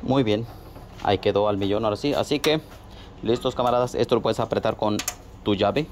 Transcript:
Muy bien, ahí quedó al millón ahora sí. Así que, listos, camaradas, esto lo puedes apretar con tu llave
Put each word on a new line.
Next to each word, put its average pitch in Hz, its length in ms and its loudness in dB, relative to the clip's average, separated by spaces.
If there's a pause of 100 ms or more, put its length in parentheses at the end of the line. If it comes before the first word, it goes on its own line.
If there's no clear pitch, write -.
(180)
Muy 135 60 4
bien, 110 240 2 (560)
ahí 98 160 2
quedó 101 280 2
al 104 100 2
millón 101 280 0
ahora 104 100 2
sí. 143 200 -2
Así 139 240 0
que, 156 200 2 (600)
listos, 123 320 0
camaradas, 123 400 2
esto 120 220 2
lo 113 80 2
puedes 113 160 0
apretar 110 360 0
con 104 220 0 (460)
tu 107 100 2
llave 104 380 2